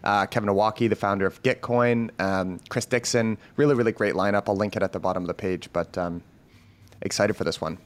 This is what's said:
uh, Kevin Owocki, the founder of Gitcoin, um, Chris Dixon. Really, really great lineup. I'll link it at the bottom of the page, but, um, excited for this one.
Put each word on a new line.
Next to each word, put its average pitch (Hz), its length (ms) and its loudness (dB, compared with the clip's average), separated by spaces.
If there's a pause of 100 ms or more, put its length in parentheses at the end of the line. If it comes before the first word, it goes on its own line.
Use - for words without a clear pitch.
uh, 101 220 2
Kevin 104 240 -2
Owocki, 107 400 2
the 104 60 2
founder 98 300 0
of - 160 -4
Gitcoin, 120 680 0 (100)
um, 95 480 -2
Chris - 180 -4
Dixon. 117 520 0 (180)
Really, 143 200 4
really 113 180 2
great 104 220 0
lineup. 101 320 2
I'll 104 100 2
link 101 180 -2
it 101 80 0
at 92 80 -2
the 92 80 -6
bottom 92 240 -2
of 87 40 -6
the 87 60 -4
page, 90 380 -4
but, 85 260 -4
um, 87 240 -4 (800)
excited 104 360 0
for - 80 -4
this - 160 -4
one. 80 240 -6